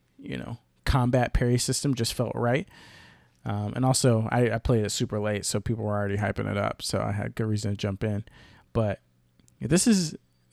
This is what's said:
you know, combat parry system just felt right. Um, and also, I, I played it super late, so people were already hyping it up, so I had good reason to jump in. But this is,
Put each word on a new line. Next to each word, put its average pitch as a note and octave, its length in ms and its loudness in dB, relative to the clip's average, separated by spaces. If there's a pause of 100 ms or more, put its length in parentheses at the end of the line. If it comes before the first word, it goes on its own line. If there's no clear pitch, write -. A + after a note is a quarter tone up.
(180)
you - 180 -10
know, A#2 220 -10 (260)
combat B2 480 2
parry B2 260 2
system C3+ 360 0
just - 200 -2
felt A#2 220 -2
right. A#2+ 320 0 (760)
Um, G#2 300 -4
and B2+ 100 0
also, A#2+ 460 4
I, A#2+ 220 2
I A2+ 60 0
played A2+ 260 2
it G2+ 60 -2
super - 280 -2
late, G#2 260 -2
so - 140 -2
people A2 260 -4
were G#2 120 0
already G2+ 200 0
hyping G#2 340 -2
it G2+ 60 -2
up, G2+ 240 -2
so - 200 -2
I A2 120 0
had G#2+ 220 -4
good A2+ 120 -2
reason G#2+ 260 0
to G2 40 -4
jump G2 280 -4
in. G#2 200 -2 (480)
But G#2+ 280 0 (600)
this D3+ 280 4
is, F#3 280 2 (360)